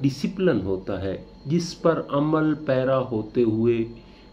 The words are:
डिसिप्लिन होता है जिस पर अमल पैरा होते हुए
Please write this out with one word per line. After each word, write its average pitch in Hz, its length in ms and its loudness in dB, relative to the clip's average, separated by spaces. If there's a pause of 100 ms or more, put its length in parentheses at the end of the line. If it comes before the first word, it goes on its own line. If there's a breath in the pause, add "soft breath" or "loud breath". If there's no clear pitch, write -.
डिसिप्लिन 160 580 0
होता 95 420 -4
है 95 240 -6 (200)
जिस 170 280 -2
पर 160 400 0
अमल 156 400 2
पैरा 131 420 0
होते 113 460 0
हुए 113 360 2 (540 loud breath)